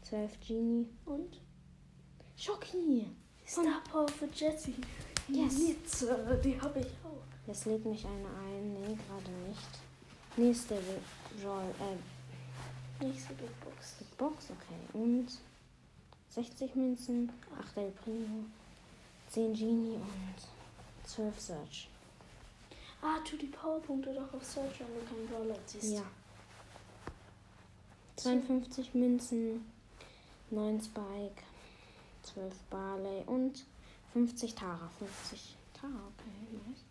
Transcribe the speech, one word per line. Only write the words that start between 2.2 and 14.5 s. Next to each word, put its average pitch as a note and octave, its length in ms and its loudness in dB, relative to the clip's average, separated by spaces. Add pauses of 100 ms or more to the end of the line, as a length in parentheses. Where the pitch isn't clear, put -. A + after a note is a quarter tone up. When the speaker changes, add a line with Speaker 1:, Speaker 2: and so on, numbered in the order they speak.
Speaker 1:
Schocki. D#4+ 720 4 (400)
Speaker 2:
Star D#4+ 340 6 (100)
Power D4+ 180 6
für D4 260 0
Jessie. D#4 400 2 (540)
Speaker 1:
Yes. C4+ 300 6
Speaker 2:
Nizza, C4 580 4 (260)
die C4 180 6
hab C#4+ 160 0
ich C4+ 100 2 (180)
auch. D#4 180 -8 (240)
Speaker 1:
Jetzt G#3 200 -4
leg A3 180 4
mich A3 200 0
eine G3+ 220 -4
ein. G3 460 -4
Nee, G3+ 340 -2
gerade G3 240 -6 (180)
nicht. - 300 -8 (580)
Nächste A#3+ 380 8
Be-, F#3+ 680 -4
Brawl, G3 280 -2 (100)
äh, - 1200 -6
Speaker 2:
Nächste C4 300 -2
Big A#3 300 -8
Box. - 360 -12
Speaker 1:
Big - 180 -12
Box, D4+ 320 0